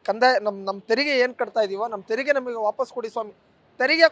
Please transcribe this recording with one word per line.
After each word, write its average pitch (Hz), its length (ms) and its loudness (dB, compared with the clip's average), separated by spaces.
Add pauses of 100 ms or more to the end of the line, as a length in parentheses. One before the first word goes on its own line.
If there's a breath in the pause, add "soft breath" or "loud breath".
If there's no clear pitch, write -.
ಕಂದಾಯ, 226 340 2
ನಮ್ಮ, 202 260 -4
ನಮ್ಮ 196 220 -6
ತೆರಿಗೆ 269 320 2
ಏನು 247 140 2
ಕಟ್ತಾ 233 280 -2
ಇದೀವೋ, 196 260 -2
ನಮ್ಮ 208 200 -10
ತೆರಿಗೆ 262 260 0
ನಮಗೆ 247 220 -4
ವಾಪಸ್ 220 380 -4
ಕೊಡಿ 226 160 -10
ಸ್ವಾಮಿ. 214 240 -8 (440)
ತೆರಿಗೆ 311 340 6